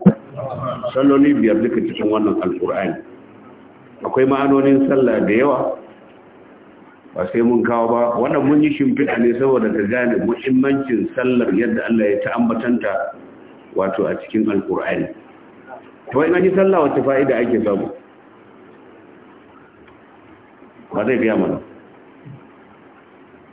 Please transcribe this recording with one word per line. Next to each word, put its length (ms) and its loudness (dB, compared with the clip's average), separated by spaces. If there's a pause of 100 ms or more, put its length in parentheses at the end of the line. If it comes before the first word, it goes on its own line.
(920)
Salloli 420 4
biyar 260 2
duka 200 -2
cikin 320 -4
wannan 320 0
Alƙur'ani. 520 -4 (1080)
Akwai 240 0
ma'anonin 600 2
sallah 320 2
da 120 0
yawa, 460 0 (1400)
ba 180 -4
sai 80 0
mun 240 2
kawo 240 0
ba. 320 0
Wannan 240 0
mun 180 4
yi 140 2
shimfiɗa 420 0
ne 220 4
saboda 320 2
ka 160 -2
gane 280 0 (100)
muhimmancin 880 0
sallar, 400 0
yadda 320 -2
Allah 220 2
ya 100 0
ta 160 -4
ambatanta, 560 -2 (840)
wato, 320 0
a 100 -2
cikin 280 -2
Alƙur'ani. 640 -4 (1040)
To, 80 0
in 140 2
an 100 2
yi 100 4
sallah, 340 4
wace 160 -2
fa'ida 360 0
ake 240 0
samu? 240 -2 (3000)
Ba 140 -2
zai 120 0
gaya 180 2
mana. 220 0 (1900)